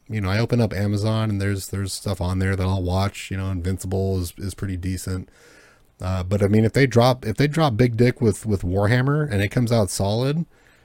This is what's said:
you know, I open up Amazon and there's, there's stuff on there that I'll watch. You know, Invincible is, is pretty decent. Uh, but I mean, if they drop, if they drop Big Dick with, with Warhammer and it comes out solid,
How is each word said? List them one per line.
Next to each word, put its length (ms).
you 140
know, 80
I 100
open 220
up 120
Amazon 580
and 100
there's, 280
there's 220
stuff 300
on 180
there 160
that 100
I'll 180
watch. 480
You 60
know, 140
Invincible 680
is, 160
is 160
pretty 240
decent. 520
Uh, 240
but 200
I 40
mean, 160
if 100
they 140
drop, 380
if 120
they 100
drop 280
Big 220
Dick 240
with, 240
with 160
Warhammer 680
and 120
it 80
comes 220
out 180
solid, 560